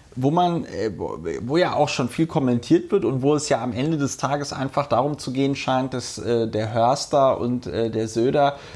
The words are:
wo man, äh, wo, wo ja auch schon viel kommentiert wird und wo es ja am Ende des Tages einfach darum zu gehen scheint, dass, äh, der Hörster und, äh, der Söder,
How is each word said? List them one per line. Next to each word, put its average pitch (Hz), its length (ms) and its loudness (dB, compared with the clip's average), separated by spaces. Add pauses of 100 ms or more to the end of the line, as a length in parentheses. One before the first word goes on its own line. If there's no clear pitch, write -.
(160)
wo 131 160 2
man, 175 340 2
äh, 107 300 -4
wo, - 220 -6 (240)
wo 135 160 -2
ja 170 160 2
auch 143 160 2
schon 127 180 -2
viel 165 180 0
kommentiert 135 640 2
wird 196 140 2
und 123 180 0
wo 143 140 4
es 143 140 -2
ja 127 120 2
am 123 120 -4
Ende 147 240 0
des 139 180 -2
Tages 139 380 -4
einfach 135 340 -2
darum 139 300 2
zu - 160 -8
gehen 139 240 0
scheint, 131 360 0
dass, 120 260 -6
äh, 113 280 0
der 110 240 -2
Hörster 131 680 4
und, 120 280 -2
äh, 110 220 -2
der 110 180 -2
Söder, 139 500 2 (180)